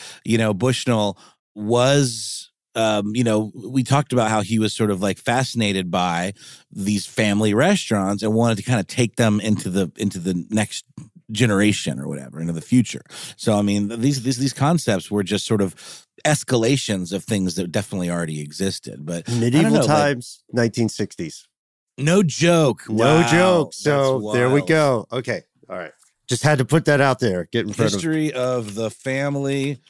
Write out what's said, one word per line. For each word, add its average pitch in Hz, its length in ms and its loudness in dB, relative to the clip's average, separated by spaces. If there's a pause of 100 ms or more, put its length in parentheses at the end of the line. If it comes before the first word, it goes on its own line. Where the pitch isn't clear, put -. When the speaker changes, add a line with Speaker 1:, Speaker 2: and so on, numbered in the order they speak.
(260)
Speaker 1:
you 113 120 2
know, 110 160 2
Bushnell 107 640 0 (380)
was, 120 880 0 (320)
um, 107 400 0
you 123 80 0
know, 110 320 0
we 127 260 -4
talked 135 320 0
about 113 160 2
how 110 120 2
he 107 180 0
was 107 120 0
sort 104 200 0
of, 95 100 -2
like, 98 160 -2
fascinated 107 720 -2
by 90 440 -2 (380)
these 101 360 -2
family 107 480 0
restaurants 107 680 0
and 107 140 -2
wanted 117 220 2
to 113 60 -8
kind 123 160 0
of 95 60 -2
take - 300 -2
them 107 240 2
into 101 320 -2
the, 90 260 0
into 98 220 -4
the 87 320 -4
next 107 340 -2 (460)
generation 104 680 2
or 69 80 -8
whatever, 71 320 -10
into 82 140 -4
the 80 80 -8
future. - 400 0 (340)
So, 107 220 0
I 104 60 2
mean, 101 240 0
th-, 113 120 -8
these, 131 220 0
these, 123 160 -2
these 131 160 -2
concepts 135 560 0
were 104 140 0
just 95 240 -4
sort 107 140 0
of - 440 -6 (180)
escalations 117 920 0
of 95 100 -4
things 92 320 -2
that 90 160 -6
definitely 90 400 -4
already 80 300 -4
existed. 73 680 -8
But 85 200 -8
I 117 40 -4
don't 120 80 -2
Speaker 2:
Medieval 139 320 4
Speaker 1:
know, 220 80 4
like - 80 2
Speaker 2:
Times, 143 560 0 (100)
nineteen 117 340 2
sixties. - 600 -8 (500)
Speaker 1:
No 165 240 4
joke. 160 680 2
Speaker 2:
No 131 300 4
Speaker 1:
Wow. 165 100 4
Speaker 2:
joke. 175 420 4
So 135 460 2
Speaker 1:
That's 107 140 -6
Speaker 2:
there 123 160 4
we 143 100 4
Speaker 1:
wild. 143 100 -4
Speaker 2:
go. 143 440 2
Okay. 117 280 -4 (260)
All 92 120 -10
right. 80 140 -12 (340)
Just 123 160 -2
had 147 160 4
to 127 60 0
put 160 200 2
that 143 160 4
out 135 160 4
there. 92 340 0
Get 117 140 0
in 104 80 -6
front 113 180 2
of - 40 -4
Speaker 1:
History 156 360 -2
of 127 440 -4
the 110 160 -4
family 139 880 -4 (100)